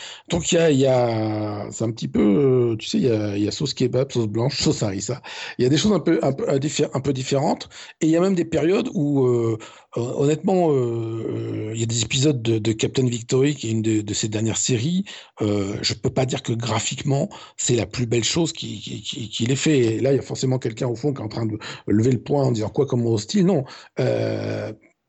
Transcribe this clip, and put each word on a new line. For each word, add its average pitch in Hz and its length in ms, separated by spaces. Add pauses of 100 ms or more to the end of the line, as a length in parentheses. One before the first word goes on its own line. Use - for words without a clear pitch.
(300)
Donc 170 220
il 170 40
y - 20
a, 165 140
il 135 80
y 135 80
a, 110 840
c'est - 140
un 117 60
petit 113 180
peu, - 100 (520)
euh, 110 40
tu - 120
sais, - 100
il 202 80
y 127 40
a, 107 280
il 104 60
y 104 40
a 104 40
sauce 139 220
kebab, 127 380
sauce 117 160
blanche, 113 320
sauce - 240
harissa. 101 380 (360)
Il - 60
y - 20
a 127 40
des 151 80
choses 208 160
un 175 80
peu, 160 200
un 139 120
peu, - 160
un 143 80
diffé-, 147 360
un 127 60
peu 139 140
différentes. 135 560 (320)
Et 165 60
il 156 40
y 160 60
a 170 40
même 190 140
des 170 100
périodes 160 480
où, 143 320
euh, 117 320 (380)
hon-, 120 180 (100)
honnêtement, 165 480
euh, 113 1000
euh, - 40
il 113 60
y 113 40
a 113 40
des 117 160
épisodes 135 380
de, 113 160
de 110 160
Captain 120 340
Victory, 127 480
qui 113 140
est - 20
une 113 120
de, 110 180
de 104 120
ses - 140
dernières 107 300
séries. 165 480 (360)
Euh, 104 400
je - 120
peux - 160
pas 131 160
dire 131 180
que - 80
graphiquement, 117 760 (260)
c'est - 200
la 107 100
plus 123 200
belle 117 180
chose 165 300
qui, 113 260
qui, 117 220
qui, 113 280
qu'il 117 220
ait 139 40
fait. 151 220
Et 113 220
là, 127 120
il 143 40
y 127 40
a - 40
forcément 131 340
quelqu'un 127 300
au 120 80
fond 143 180
qui 135 80
est - 40
en 110 40
train 113 160
de 107 120 (300)
lever 110 240
le 117 100
poing 143 220
en 131 80
disant : « 107 220
Quoi, 143 140
comme 120 180
hostile ? » 117 400
Non. 170 180 (360)
Euh, 110 720 (340)